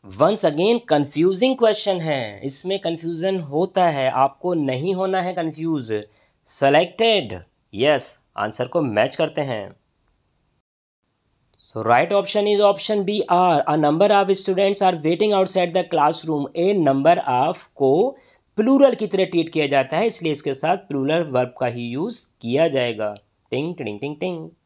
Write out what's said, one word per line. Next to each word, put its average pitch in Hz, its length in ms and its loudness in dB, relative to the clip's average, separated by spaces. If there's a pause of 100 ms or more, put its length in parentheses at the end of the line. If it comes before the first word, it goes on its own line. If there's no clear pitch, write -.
Once 147 380 0
again 180 340 2 (140)
confusing 180 680 0
question 202 400 0
है, 123 420 -4
इसमें 180 340 -6
कन्फ्यूजन 170 640 -4
होता 170 480 0
है, 135 220 0
आपको 139 440 0
नहीं 147 400 -2
होना 190 280 -2
है 180 100 -4
कंफ्यूज। 156 600 -4 (540)
Selected, 160 920 2 (360)
यस, 135 440 0 (180)
आंसर 107 300 -4
को 160 160 -2
मैच 117 340 0
करते 156 240 -4
हैं। 113 360 -8 (1900)
So 110 160 -6
right 135 260 4
option 202 320 0 (120)
is 202 40 2
option 202 440 2
B, 208 160 -2 (120)
are। 175 280 4 (100)
A 151 60 2
number 156 320 4
of 196 220 4
students 196 520 0
are 185 140 4 (100)
waiting 202 260 2
outside 190 420 0
the 180 100 0 (100)
classroom। 151 500 0 (140)
A 190 160 2
number 151 420 4 (140)
of 135 260 0
को 160 600 0 (400)
प्लूरल 269 380 4
की 214 120 -6
तरह 190 180 0
ट्रीट 170 280 -2
किया 151 140 0
जाता 139 300 0
है, 208 100 0
इसलिए 165 260 -4
इसके 143 220 -6
साथ 131 220 -2
प्लूरल 147 460 -2
वर्ब 127 380 -2
का 127 60 0
ही 120 220 -6
यूज़ 170 400 -8 (120)
किया 135 280 0
जाएगा। 113 460 -2 (360)
टिंग, 156 240 -4
टिंग, 107 260 -10
टिंग, 147 160 -8
टिंग। 165 340 -8 (160)